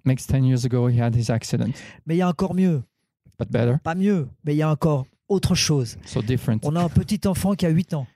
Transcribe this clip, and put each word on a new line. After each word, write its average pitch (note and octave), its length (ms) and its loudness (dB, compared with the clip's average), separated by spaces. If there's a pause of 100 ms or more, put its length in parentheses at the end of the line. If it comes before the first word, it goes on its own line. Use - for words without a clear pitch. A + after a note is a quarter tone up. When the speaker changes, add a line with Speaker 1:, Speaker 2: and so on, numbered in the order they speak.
Speaker 1:
Makes C3 220 0
ten C3+ 160 2
years B2+ 220 2
ago B2 240 2
he A#2+ 100 2
had A#2 160 2
his A#2 160 0
accident. A2+ 380 -2 (380)
Speaker 2:
Mais E3 80 -2
il - 40 2
y - 40 2
a F3+ 40 2
encore F3+ 280 -2
mieux. F3+ 260 2 (580)
Speaker 1:
But G#2+ 100 -4
better. A#2+ 340 2
Speaker 2:
Pas E3 120 -4
mieux, F#3+ 320 2 (160)
mais D3 100 -2
il D3 40 0
y D3+ 40 2
a D#3 80 2
encore D3 380 0 (200)
autre F#3 280 0
chose. C#3 500 0
Speaker 1:
So - 160 -4
different. A2+ 420 -2
Speaker 2:
On D3+ 120 -2
a F3 80 0
un E3 60 0
petit G3+ 380 0
enfant F#3+ 280 0
qui F#3 100 0
a E3 40 4
huit E3+ 260 0
ans. C3 100 -6 (100)